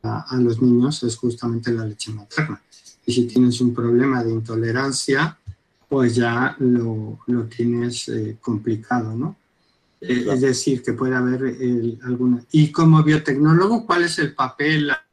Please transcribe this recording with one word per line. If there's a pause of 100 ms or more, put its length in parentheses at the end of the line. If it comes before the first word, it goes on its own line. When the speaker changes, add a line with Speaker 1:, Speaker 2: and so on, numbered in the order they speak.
Speaker 1:
dar
a,
a
los
niños
es
justamente
la
leche
materna. (420)
Y
si
tienes
un
problema
de
intolerancia, (520)
pues
ya
lo,
lo
tienes,
eh,
complicado,
¿no? (640)
Eh,
Speaker 2:
Claro.
Speaker 1:
es
decir,
que
puede
haber, (140)
eh,
alguna...
Y
como
biotecnólogo,
¿cuál
es
el
papel (220)